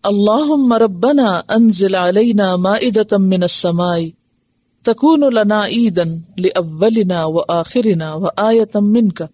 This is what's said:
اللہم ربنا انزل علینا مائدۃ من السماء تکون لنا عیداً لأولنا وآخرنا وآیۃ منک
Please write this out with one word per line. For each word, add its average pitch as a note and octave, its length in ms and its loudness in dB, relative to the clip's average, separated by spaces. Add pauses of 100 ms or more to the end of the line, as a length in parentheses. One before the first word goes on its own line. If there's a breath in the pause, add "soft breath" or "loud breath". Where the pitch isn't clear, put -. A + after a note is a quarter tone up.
اللہم A#3+ 720 2
ربنا A3 720 2
انزل G3 460 2
علینا F#3+ 600 2
مائدۃ G#3+ 640 0
من F#3+ 240 2
السماء F3 560 -2 (840)
تکون D4 380 2
لنا G#3+ 460 0
عیداً G#3 360 0 (360)
لأولنا F3+ 880 -2
وآخرنا E3 880 -2
وآیۃ G#3+ 680 0
منک G#3 420 0 (120)